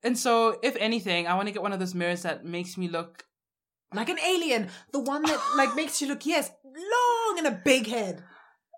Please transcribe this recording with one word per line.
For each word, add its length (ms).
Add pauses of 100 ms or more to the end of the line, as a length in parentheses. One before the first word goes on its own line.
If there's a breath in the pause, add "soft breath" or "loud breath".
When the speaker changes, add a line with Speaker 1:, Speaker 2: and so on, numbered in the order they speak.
Speaker 1:
And 120
so, 460
if 140
anything, 500
I 80
wanna 160
get 120
one 100
of 80
those 160
mirrors 260
that 220
makes 340
me 80
look 380 (680)
Speaker 2:
Like 160
an 80
alien. 500 (240 loud breath)
The 80
one 220
that, 260
Speaker 1:
<laughs> 80
Speaker 2:
like, 180
makes 280
you 60
look, 180
yes, 240 (140)
long 760
and 80
a 180
big 220
head. 360 (560 loud breath)